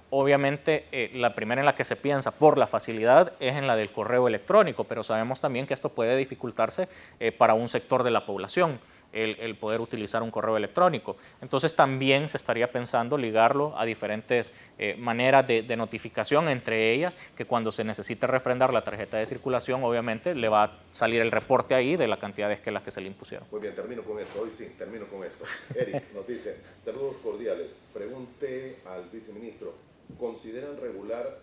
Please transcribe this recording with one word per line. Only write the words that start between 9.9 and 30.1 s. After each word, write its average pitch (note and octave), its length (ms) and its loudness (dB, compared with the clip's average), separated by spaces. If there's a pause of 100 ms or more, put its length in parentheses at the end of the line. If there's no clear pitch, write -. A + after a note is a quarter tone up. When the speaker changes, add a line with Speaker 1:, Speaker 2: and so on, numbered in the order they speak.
Speaker 1:
un A2+ 80 -6
correo A2 280 0
electrónico. C3 580 0 (240)
Entonces C#3 340 0
también C3+ 540 4
se - 80 -4
estaría A#2 340 0
pensando A#2+ 460 -2
ligarlo B2 600 4
a A2+ 80 -2
diferentes, A2 640 -2 (240)
eh, G2+ 220 -4
maneras B2+ 480 4
de, A2+ 160 2
de A#2 160 -4
notificación, A#2 720 0
entre A2+ 420 0
ellas E3+ 240 -2 (180)
que A#2 120 -8
cuando A2+ 260 0
se A2 120 -2
necesite G#2+ 420 -4
refrendar B2+ 440 2
la A2+ 140 2
tarjeta G#2+ 320 -6
de A2 80 0
circulación, B2+ 580 -2
obviamente A#2 520 -2
le A2+ 160 0
va G#2 140 6
a - 140 -6 (140)
salir A#2 300 2
el A2+ 80 2
reporte A#2+ 440 2
ahí C3 220 2
de C#3+ 100 2
la G#2+ 120 0
cantidad G#2 300 -4
de G#2 80 0
esquelas G#2 260 -6
que - 80 -14
se G2+ 100 -10
le F#2 60 -10
impusieron. - 440 -14
Speaker 2:
Muy G#2+ 120 -8
bien, G2 120 -8
termino A2 280 -10
con G#2 160 -8
esto, G2+ 240 -8
hoy A2 120 -8
sí, - 220 -16
termino G2+ 300 -12
con F#2+ 180 -12
esto. - 180 -14 (320)
Eric B2 400 -4
nos G2 120 -10
dice, A2 320 -10 (260)
"Saludos B2+ 380 -6
cordiales, G2+ 580 -6 (140)
pregunte B2+ 920 -10
al F2+ 260 -14
viceministro, G#2+ 600 -14 (460)